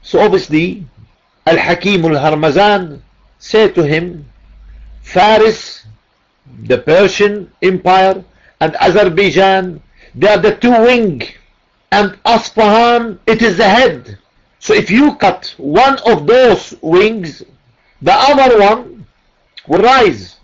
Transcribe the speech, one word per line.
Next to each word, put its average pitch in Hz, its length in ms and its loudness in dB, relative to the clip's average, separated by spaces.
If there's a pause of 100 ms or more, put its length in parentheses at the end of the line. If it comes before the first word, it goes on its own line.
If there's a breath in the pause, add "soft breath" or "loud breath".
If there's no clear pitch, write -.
So 180 200 -2
obviously, 180 640 -2 (580)
Al-Hakim 175 600 -2
Al-Harmazan 156 960 0 (380)
said 214 360 0
to 170 80 0
him, 160 400 -4 (800)
Faris 214 760 0 (840)
The 120 160 -2
Persian 202 720 -2 (100)
Empire 185 640 0 (360 soft breath)
and 156 160 -4
Azerbaijan, 185 1040 0 (340 soft breath)
they 151 120 0
are 208 100 2
the 214 180 0
two 240 160 0
wing, 226 520 0 (680)
and 202 200 -2 (140)
Asfahan, 226 1000 0
it 220 160 0
is 202 160 0
the 208 120 2
head. 185 480 -2 (420)
So - 140 -2
if 175 180 -2
you 269 240 2
cut - 420 -4
one 220 480 0
of 156 220 0
those 240 540 2
wings, 185 640 -2 (580)
the 165 120 0
other 262 460 2
one 220 460 -2 (640)
will 170 140 0
rise. 214 640 0